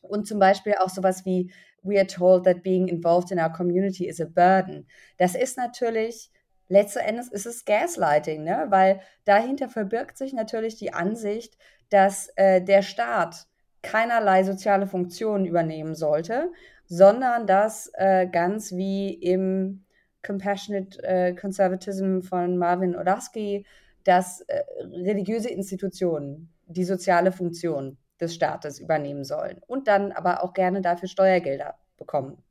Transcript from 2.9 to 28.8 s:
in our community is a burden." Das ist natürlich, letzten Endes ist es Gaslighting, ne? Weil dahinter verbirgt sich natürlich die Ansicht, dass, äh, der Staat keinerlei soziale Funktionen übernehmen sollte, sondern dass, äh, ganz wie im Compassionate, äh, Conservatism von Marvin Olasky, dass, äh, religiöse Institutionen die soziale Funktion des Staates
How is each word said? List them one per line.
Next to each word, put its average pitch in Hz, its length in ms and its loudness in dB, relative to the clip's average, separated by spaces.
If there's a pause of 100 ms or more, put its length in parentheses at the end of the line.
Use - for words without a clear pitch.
in 180 80 -2
our 165 120 0
community 180 560 -2
is 160 140 -10
a 160 40 -2
burden." 180 640 2 (300)
Das 180 180 2
ist 262 220 -4
natürlich, 233 760 -4 (380)
letzten 202 300 4
Endes 240 300 -4
ist 196 160 -8
es 233 200 -14
Gaslighting, 156 800 0
ne? 247 240 -2
Weil 190 320 6 (240)
dahinter 240 420 2
verbirgt 226 500 -6
sich 269 140 -8
natürlich 220 460 -6
die - 160 -10
Ansicht, 214 640 -6 (320)
dass, 196 480 4
äh, 190 240 6
der 196 200 6
Staat 196 680 -4 (340)
keinerlei 220 640 2
soziale 196 440 0
Funktionen 190 580 -4
übernehmen 160 500 -2
sollte, 170 580 -2 (320)
sondern 226 600 4
dass, 208 500 0
äh, 190 320 4
ganz 185 440 -2
wie 196 420 -4
im 190 680 -2 (420)
Compassionate, 196 800 -6
äh, 180 320 0
Conservatism 190 840 -2
von 180 360 -2
Marvin 180 380 0
Olasky, 202 720 -4 (400)
dass, 185 360 2
äh, - 220 -6 (180)
religiöse 202 680 -4
Institutionen 165 1040 -6 (140)
die 180 180 -4
soziale 180 480 2
Funktion 165 640 -6 (220)
des 165 160 -6
Staates 151 460 -4